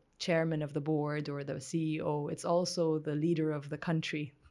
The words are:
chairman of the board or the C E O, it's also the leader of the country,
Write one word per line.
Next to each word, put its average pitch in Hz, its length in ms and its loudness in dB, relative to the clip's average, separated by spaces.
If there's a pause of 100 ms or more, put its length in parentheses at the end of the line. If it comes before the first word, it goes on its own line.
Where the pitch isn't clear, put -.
(200)
chairman 160 420 2
of 143 100 -4
the 151 80 -2
board 147 480 0
or 143 140 -4
the 143 180 -6
C 160 360 0
E 156 60 -2
O, 147 260 0
it's 165 160 -6
also 175 560 2
the 151 140 -2
leader 156 380 2
of 147 160 -6
the 147 100 -6
country, 160 540 -2 (180)